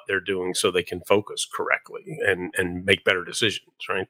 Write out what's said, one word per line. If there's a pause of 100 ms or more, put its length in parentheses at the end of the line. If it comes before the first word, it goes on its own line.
they're
doing
so
they
can
focus
correctly (220)
and,
and
make
better
decisions, (200)
right?